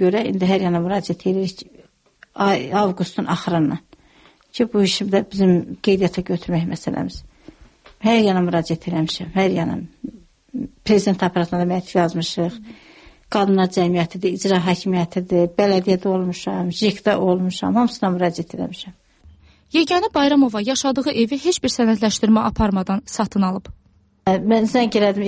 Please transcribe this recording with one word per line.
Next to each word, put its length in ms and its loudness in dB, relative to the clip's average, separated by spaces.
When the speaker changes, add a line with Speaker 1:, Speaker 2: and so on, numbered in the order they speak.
Speaker 1:
görə 240 2
indi 240 -2
hər 160 2
yana 160 0
müraciət 480 -4
edirik 260 -4
ki, 80 -18
ay, 400 0
avqustun 500 -2
axırından 540 -2
ki, 220 -2
bu 100 4
işi 220 0
də 260 0
bizim 520 2
qeydiyyata 380 0
götürmək 540 -4
məsələmiz. 480 -6
Hər 240 4
yana 160 2
müraciət 480 -2
eləmişəm, 460 -4
hər 180 2
yana. 220 -2
Prezident 380 2
aparatına 360 -2
da 100 0
məktub 300 -2
yazmışıq. 560 -2
Qadınlar 460 2
Cəmiyyətidir, 600 0
icra 300 2
hakimiyyətidir, 960 0
bələdiyyədə 500 2
olmuşam, 600 -4
jekdə 340 0
olmuşam, 600 0
hamısına 400 0
müraciət 420 -4
eləmişəm. 380 -10
Speaker 2:
Yeganə 360 2
Bayramova 520 4
yaşadığı 480 -2
evi 320 0
heç 180 0
bir 80 0
sənədləşdirmə 800 2
aparmadan 560 0
satın 420 -2
alıb. 220 -6
Speaker 1:
Mən 460 4
zəng 240 2
elədim 300 2